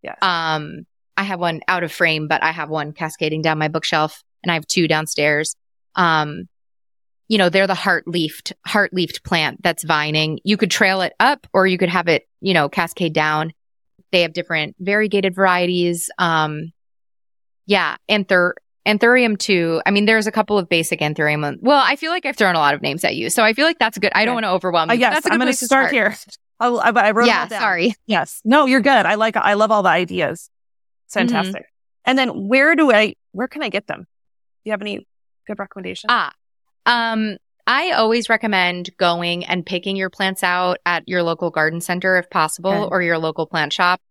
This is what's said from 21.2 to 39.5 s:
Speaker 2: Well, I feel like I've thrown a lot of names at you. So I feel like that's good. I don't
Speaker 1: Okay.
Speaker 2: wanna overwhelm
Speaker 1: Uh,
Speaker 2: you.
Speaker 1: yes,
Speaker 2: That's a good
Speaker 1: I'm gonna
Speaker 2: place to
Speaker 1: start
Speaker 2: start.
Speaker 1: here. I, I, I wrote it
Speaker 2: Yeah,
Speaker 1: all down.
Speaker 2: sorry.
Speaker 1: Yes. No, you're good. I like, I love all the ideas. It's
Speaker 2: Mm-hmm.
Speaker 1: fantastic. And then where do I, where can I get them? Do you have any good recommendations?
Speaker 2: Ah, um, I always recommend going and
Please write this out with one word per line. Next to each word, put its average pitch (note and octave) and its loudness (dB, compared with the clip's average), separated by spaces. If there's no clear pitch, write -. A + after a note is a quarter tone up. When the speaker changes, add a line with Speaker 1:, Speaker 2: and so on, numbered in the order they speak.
Speaker 2:
Well, C4+ 4
I C#4+ 2
feel D#4+ -6
like F4+ -4
I've C4+ -6
thrown F#3 2
a E3 0
lot C#3+ 4
of D3 -6
names D3 -4
at - 0
you. A2+ -6
So - 2
I A3 4
feel C4+ 0
like E4 0
that's A3 -2
good. G3 0
I G#3 2
don't A#3+ 0
Speaker 1:
Okay. A3 -2
Speaker 2:
wanna F#3 0
overwhelm E3+ 0
Speaker 1:
Uh, A3+ 2
Speaker 2:
you. A#3+ 0
Speaker 1:
yes, B3 2
Speaker 2:
That's D#4 -2
a - 0
good G#3 2
Speaker 1:
I'm A3 2
gonna B3+ 2
Speaker 2:
place C4 0
to B3 -6
Speaker 1:
start C4+ 2
Speaker 2:
start. - -2
Speaker 1:
here. A3 0
I, A#3+ 0
I, A#3+ 0
I - 4
wrote A3 2
it A#3+ 4
Speaker 2:
Yeah, G#3 2
Speaker 1:
all D3 -6
down. G#3 -10
Speaker 2:
sorry. F#3+ 0
Speaker 1:
Yes. F3 -2
No, C#4 4
you're C4 4
good. A#3 4
I F#3 0
like, A3 0
I G3+ 2
love G#3 2
all G#3+ 4
the F#3 4
ideas. F3 -2
It's - -20
Speaker 2:
Mm-hmm. F#3+ 0
Speaker 1:
fantastic. - -4
And C4 2
then B3 -2
where C#4 4
do D4+ 4
I, G#3+ 4
where A#3 -6
can D4+ -10
I B3+ -6
get G3 -6
them? - -10
Do F3+ -20
you G#3+ -10
have G#3 -4
any G#3 -10
good G#3 -8
recommendations? F#3+ -12
Speaker 2:
Ah, G#3 0
um, A3+ 0
I D4 0
always A3+ 0
recommend F3+ 0
going F3 -2
and F3 -4